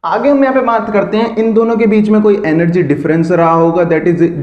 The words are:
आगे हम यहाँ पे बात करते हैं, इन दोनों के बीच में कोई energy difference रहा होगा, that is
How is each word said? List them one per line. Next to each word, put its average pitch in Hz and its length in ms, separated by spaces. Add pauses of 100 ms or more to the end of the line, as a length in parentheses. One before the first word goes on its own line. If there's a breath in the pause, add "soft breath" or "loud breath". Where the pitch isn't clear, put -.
आगे 220 240
हम 277 140
यहाँ 262 120
पे 262 60
बात 220 320
करते 202 240
हैं, 226 200
इन 220 180
दोनों 226 220
के 226 100
बीच 214 220
में 214 140
कोई 208 240
energy 170 360
difference 160 500
रहा 165 200
होगा, 165 300
that 160 240
is 165 160 (200)